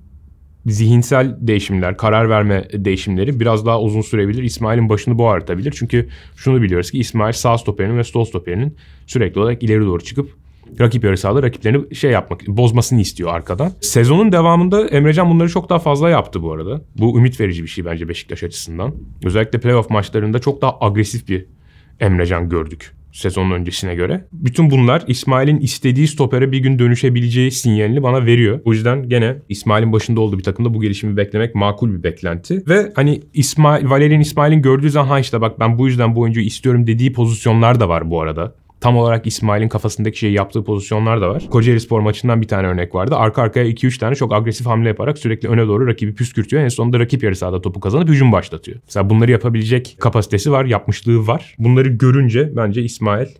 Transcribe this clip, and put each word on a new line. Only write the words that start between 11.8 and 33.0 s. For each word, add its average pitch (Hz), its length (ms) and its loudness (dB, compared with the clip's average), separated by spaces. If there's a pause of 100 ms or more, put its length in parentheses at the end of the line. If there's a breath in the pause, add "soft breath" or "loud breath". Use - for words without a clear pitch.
şey 135 160 0
yapmak, - 360 -2
bozmasını 117 540 2
istiyor 85 320 -4
arkadan. 98 380 -4 (100)
Sezonun 156 500 2
devamında 175 560 2
Emre 147 260 2
Can 175 160 2
bunları 170 200 4
çok 175 200 -4
daha 175 100 2
fazla 151 300 0
yaptı 98 340 0
bu 80 80 -6
arada. 90 300 -8 (160)
Bu 117 200 2
ümit 123 220 2
verici 87 240 -2
bir 80 40 -10
şey 85 180 -8
bence 82 240 -6
Beşiktaş - 340 -10
açısından. 87 520 -8 (280)
Özellikle 110 360 -2
playoff 120 300 0
maçlarında 107 500 -2
çok 139 220 -4
daha 131 200 -2
agresif 107 460 -2
bir 92 180 -4 (540 soft breath)
Emre 92 260 2
Can 87 240 -2
gördük 78 420 -6 (220)
sezonun 92 380 -2
öncesine 87 440 -6
göre. 90 380 -4
Bütün 156 380 2
bunlar 131 360 4
İsmail'in 135 500 0
istediği 135 500 0
stopere 135 440 0
bir 135 80 -2
gün 131 200 2
dönüşebileceği 120 720 2
sinyalini 113 520 0
bana 127 220 0
veriyor. 117 400 4
O 113 80 4
yüzden 120 360 -2
gene 120 260 2 (140)
İsmail'in 110 440 0
başında 113 280 0
olduğu 101 160 0
bir 92 60 -6
takımda 113 300 -2
bu 107 80 -2
gelişimi 104 360 -2
beklemek 107 380 -2
makul 101 380 0
bir 85 100 -6
beklenti. 90 640 -4
Ve 202 280 2
hani 143 260 0 (120)